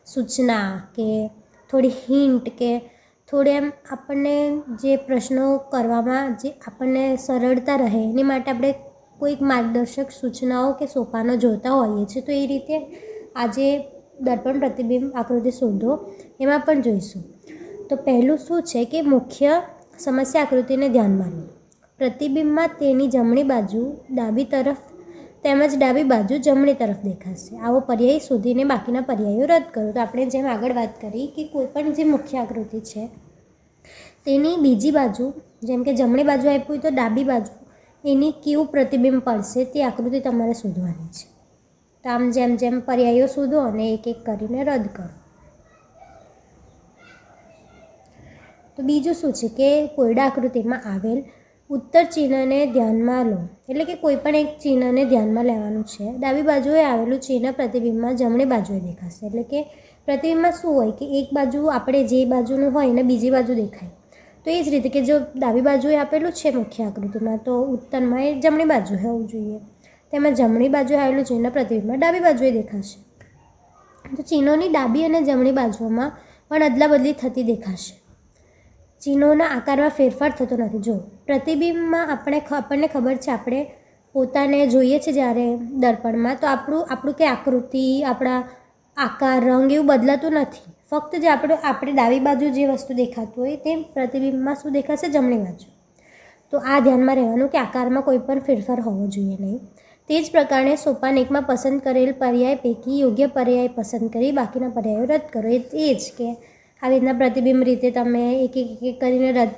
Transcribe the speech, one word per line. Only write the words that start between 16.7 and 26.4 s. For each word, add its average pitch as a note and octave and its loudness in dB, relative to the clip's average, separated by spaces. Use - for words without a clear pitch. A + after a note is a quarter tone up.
જોઈશું. G3 -2
તો C#4 0
પહેલું C4+ 2
શું E4 -4
છે A#3+ -4
કે D#4 -2
મુખ્ય C#4+ 2
સમસ્યા C4+ 0
આકૃતિને C4+ 0
ધ્યાનમાં G3+ 2
લો. D#3+ -12
પ્રતિબિંબમાં D4+ 0
તેની C4+ 2
જમણી A#3+ 2
બાજુ A#3+ -2
ડાબી A#3+ -2
તરફ C4+ -2
તેમજ C#4 2
ડાબી C4 2
બાજુ B3+ 2
જમણી C#4 4